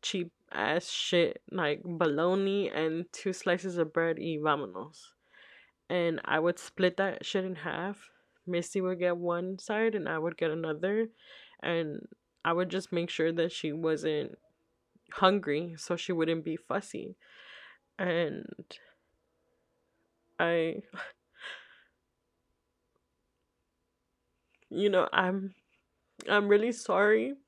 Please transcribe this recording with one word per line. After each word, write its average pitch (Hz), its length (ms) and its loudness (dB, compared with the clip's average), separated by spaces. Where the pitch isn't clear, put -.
cheap 175 300 -4
ass 147 360 0
shit, - 520 2
like 151 340 -2
bologna 180 840 2
and 160 440 -2
two - 200 -4
slices 175 460 -2
of 156 140 0
bread 165 260 2
y 160 220 -4
vamonos. 143 720 -4
And 170 340 0
I - 140 2
would 175 200 2
split - 400 0
that 196 260 -2
shit 190 200 0
in 185 120 -6
half. 175 540 -6
Misty 175 340 -2
would 185 180 0
get 175 180 2
one 175 420 -2
side 220 360 0
and 185 140 -2
I 160 100 -2
would 165 180 -2
get 165 140 0
another. 165 580 0
And 165 440 -2
I 170 80 4
would 175 160 2
just 185 240 -4
make 175 180 0
sure 165 220 0
that 165 200 0
she 156 200 -4
wasn't 156 680 -2
hungry 175 680 2
so - 180 -4
she 185 160 -4
wouldn't 165 320 0
be 160 120 -4
fussy. - 600 -6
And 170 480 -2
I, 170 440 0
you 202 220 2
know, 185 220 4
I'm, 190 420 2
I'm 208 200 4
really 214 240 6
sorry. 220 600 2